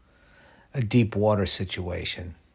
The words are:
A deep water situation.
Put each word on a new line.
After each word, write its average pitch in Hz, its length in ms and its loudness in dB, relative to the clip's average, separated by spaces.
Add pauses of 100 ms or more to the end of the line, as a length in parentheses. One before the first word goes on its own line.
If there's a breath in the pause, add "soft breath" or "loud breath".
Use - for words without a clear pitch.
(760 soft breath)
A 135 60 -2
deep 110 360 2
water 104 280 4
situation. 85 920 -6 (180)